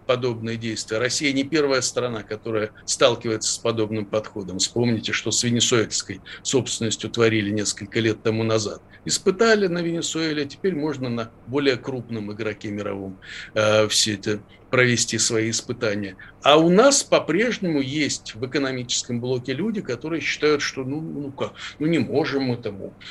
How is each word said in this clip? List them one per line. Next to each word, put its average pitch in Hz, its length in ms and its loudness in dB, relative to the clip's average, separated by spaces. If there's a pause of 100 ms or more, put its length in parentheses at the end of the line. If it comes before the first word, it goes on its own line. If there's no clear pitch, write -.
подобное 117 480 0
действие. 110 420 -4
Россия 127 340 0
не 135 120 0
первая 139 360 2
страна, 120 440 -2
которая 107 480 -4 (140)
сталкивается 113 640 2
с - 60 -6
подобным 110 460 -2
подходом. 101 540 -6
Вспомните, 113 540 0
что - 180 -4
с - 140 0
венесуэльской 113 760 0 (220)
собственностью 110 640 -2
творили 110 420 4
несколько 104 500 -2
лет 110 240 0
тому 110 180 0
назад. 110 400 -2 (220)
Испытали 202 640 2
на 170 100 -2
Венесуэле, 160 640 -2
теперь 175 300 -2
можно 139 340 -2
на 117 220 -4 (160)
более 135 300 2
крупном 113 560 -6
игроке 107 400 -6
мировом, 98 480 -8 (340)
э, 107 320 6
всё 104 280 0
это 104 260 -2 (340)
провести 120 440 4
свои 113 320 0
испытания. 104 640 -4 (260)
А 143 140 8
у 160 120 6
нас 240 360 6
по-прежнему 180 760 2
есть 131 540 -4
в 110 100 -8
экономическом 127 760 -4
блоке 127 320 -2
люди, 202 280 -2
которые 151 400 -4
считают, 147 420 2
что, - 200 -4
ну, 135 180 -4
ну 143 300 -8
как, 123 220 -6 (260)
ну 151 80 -2
не 165 140 2
можем 135 440 0
мы 123 120 0
тому 98 360 -10 (180)